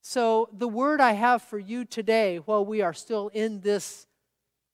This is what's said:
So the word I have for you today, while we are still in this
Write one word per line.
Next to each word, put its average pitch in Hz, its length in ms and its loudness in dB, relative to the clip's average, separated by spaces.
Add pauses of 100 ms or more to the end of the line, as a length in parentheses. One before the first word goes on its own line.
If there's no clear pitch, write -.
So 226 520 0
the 220 160 -4
word 277 320 0
I 240 140 6
have 233 280 2
for - 160 -12
you 220 260 -8
today, 214 540 0
while 208 260 0
we 214 180 -4
are 170 120 0
still 208 340 -6
in 214 340 -4
this 202 440 -4 (680)